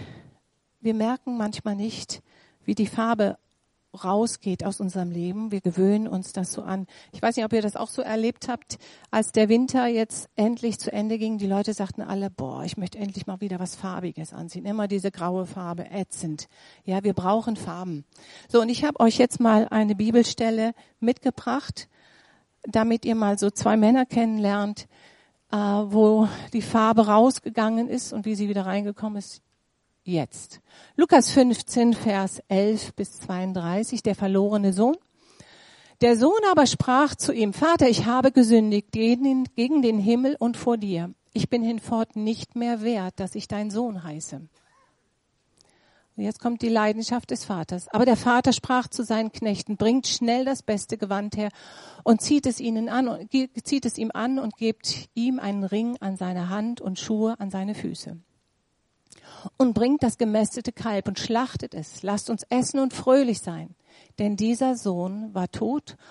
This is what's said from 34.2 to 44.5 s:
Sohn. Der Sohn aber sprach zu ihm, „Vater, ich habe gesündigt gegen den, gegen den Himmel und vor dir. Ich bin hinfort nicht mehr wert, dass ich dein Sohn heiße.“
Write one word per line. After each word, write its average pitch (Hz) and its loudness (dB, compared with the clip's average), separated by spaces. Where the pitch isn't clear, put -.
Sohn. 233 4
Der 240 6
Sohn 330 4
aber 302 6
sprach 269 2
zu - -2
ihm, 214 0
„Vater, 320 4
ich 208 4
habe 254 2
gesündigt 220 4
gegen 233 2
den, 262 2
gegen 262 2
den 220 2
Himmel 240 2
und 240 -2
vor 233 0
dir. 185 -4
Ich - -2
bin 240 0
hinfort 226 -2
nicht 220 -4
mehr 233 -2
wert, 208 -4
dass 190 -8
ich 214 -10
dein 208 -6
Sohn 208 -4
heiße.“ 156 -12